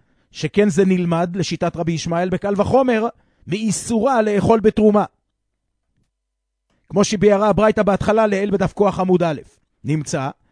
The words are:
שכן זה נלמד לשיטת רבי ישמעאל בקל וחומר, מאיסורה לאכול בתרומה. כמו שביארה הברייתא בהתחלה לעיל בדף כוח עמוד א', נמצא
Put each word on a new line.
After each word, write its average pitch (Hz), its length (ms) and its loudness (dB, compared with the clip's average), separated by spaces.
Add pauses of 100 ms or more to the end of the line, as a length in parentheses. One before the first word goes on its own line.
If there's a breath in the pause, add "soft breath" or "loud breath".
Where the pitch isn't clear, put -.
(340)
שכן 202 340 0
זה 185 160 2
נלמד 175 520 0
לשיטת 170 400 -4
רבי 165 160 -4
ישמעאל 170 360 -4
בקל 196 320 -4
וחומר, 233 460 0 (400)
מאיסורה 220 760 -2
לאכול 214 380 2
בתרומה. 208 440 2 (1800)
כמו 196 160 2
שביארה 208 440 2
הברייתא 208 340 2
בהתחלה 208 440 2
לעיל 202 240 -2
בדף 190 220 -2
כוח 196 280 0
עמוד 185 220 2
א', 156 180 -2 (440)
נמצא 143 460 -4 (220)